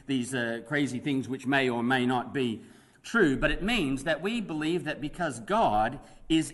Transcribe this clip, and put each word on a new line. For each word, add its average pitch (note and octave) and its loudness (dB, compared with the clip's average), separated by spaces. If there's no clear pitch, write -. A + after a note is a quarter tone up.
these, B2+ 0
uh, A#2 -2
crazy C#3 -2
things C3 -2
which B2+ -6
may C3+ 4
or A#2 0
may B2 2
not B2 0
be B2 -2
true, D#3+ 4
but D3 2
it D3+ -2
means E3 0
that D#3 0
we A3 -2
believe D#3 -2
that C#3 -6
because D3 -4
God A#2+ 2
is D#3+ 2